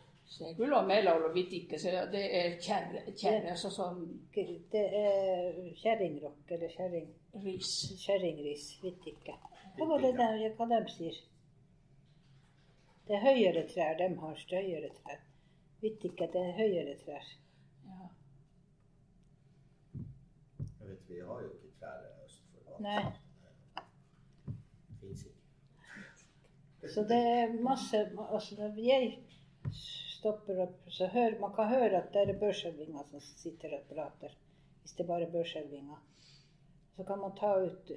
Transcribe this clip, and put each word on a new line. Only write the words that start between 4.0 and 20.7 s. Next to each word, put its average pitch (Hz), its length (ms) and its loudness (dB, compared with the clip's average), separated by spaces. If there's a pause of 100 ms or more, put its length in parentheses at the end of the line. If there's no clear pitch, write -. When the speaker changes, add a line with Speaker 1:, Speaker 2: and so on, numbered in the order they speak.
Speaker 2:
det 175 580 -2
er 190 720 2 (140)
kjerringrock, 160 720 0
eller 170 240 -4
kjerring-, 170 440 -6 (200)
Speaker 1:
Ris. 190 360 -6 (260)
Speaker 2:
kjerringris, 156 680 -2 (140)
vet 180 280 -8
ikke. - 280 -14 (360)
Hva 311 140 -4
var 302 160 4
det 262 60 6
Speaker 3:
Vet 247 60 4
ikke. 226 260 2
Speaker 2:
der, 220 160 -2
hva 233 120 -2
de 233 240 4
sier? 165 300 -8 (1900)
Det 208 80 2
er 202 60 2
høyere 202 440 8
trær, 160 300 0
de 180 180 2
har 156 220 -8
støyere 180 560 -4
trær. - 300 -16 (600)
Vet 214 220 -4
ikke, 175 240 -2
det 180 140 0
er 180 120 -2
høyere 175 420 0
trær. 143 300 -12 (560)
Speaker 1:
Ja. 185 260 -18 (2750)